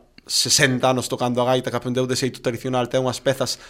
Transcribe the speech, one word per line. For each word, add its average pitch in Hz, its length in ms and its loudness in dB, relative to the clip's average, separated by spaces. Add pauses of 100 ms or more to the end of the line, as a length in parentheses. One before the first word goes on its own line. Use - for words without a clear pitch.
(260)
sesenta 131 640 2
anos 127 200 0
tocando 123 320 0
a 120 40 2
gaita, 127 240 0
que 120 80 -2
aprendeu 127 280 -2
de 123 120 -2
xeito 123 240 -4
tradicional, 123 480 -2
ten 131 120 0
unhas 127 200 -2
pezas 131 360 -2 (120)